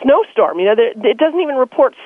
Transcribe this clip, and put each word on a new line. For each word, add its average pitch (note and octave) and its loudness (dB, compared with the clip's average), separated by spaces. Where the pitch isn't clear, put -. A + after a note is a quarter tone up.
snowstorm. A3 0
You F#3 -2
know, G#3+ 2
there, A3+ 0
it B3+ 0
doesn't D#4 -2
even D4 -4
report C4 0